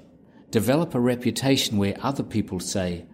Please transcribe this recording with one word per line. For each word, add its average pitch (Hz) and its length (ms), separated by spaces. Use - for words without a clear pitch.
Develop 135 440
a 127 60
reputation 123 800
where 101 220
other 139 220
people 101 380
say, 90 540